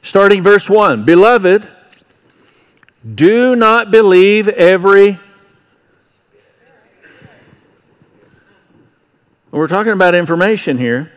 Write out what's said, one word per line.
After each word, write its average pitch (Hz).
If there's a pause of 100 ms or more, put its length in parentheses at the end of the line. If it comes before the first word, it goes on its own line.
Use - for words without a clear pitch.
Starting 196
verse 196
one, 180
"Beloved, 190 (1500)
do 233
not 226
believe 202
every," 190 (4000)
we're 151
talking 208
about 185
information 175
here. 123